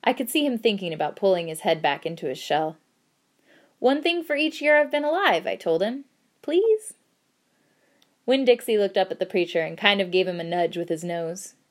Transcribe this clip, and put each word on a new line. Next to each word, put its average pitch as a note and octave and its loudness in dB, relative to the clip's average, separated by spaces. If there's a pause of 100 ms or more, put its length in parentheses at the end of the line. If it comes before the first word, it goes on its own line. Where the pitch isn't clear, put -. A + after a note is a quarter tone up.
I B3+ 2
could B3+ -4
see D4+ 0
him B3+ -2
thinking G3 -2
about D#3 -4
pulling F3+ 2
his D#3 -10
head E3 0
back C#3+ -2
into E3 -8
his C3 -6
shell. D#3 -2 (1000)
"One C#4 2
thing E4+ -2
for D4+ -2
each D4+ -2
year D4+ 4
I've D4 4
been D4 -2
alive," D4+ 2
I F2+ -2
told E3 0
him. B3 -4 (360)
"Please?" G#4+ 2 (1300)
Winn-Dixie B3 4
looked G3 2
up F#3+ 0
at - -8
the F#3 -2
preacher E3+ -2
and D#3+ -6
kind G3+ 4
of F3+ -2
gave F#3 2
him F3 -6
a - -6
nudge F3 -2
with E3+ -6
his E3+ -4
nose. E3+ -8 (160)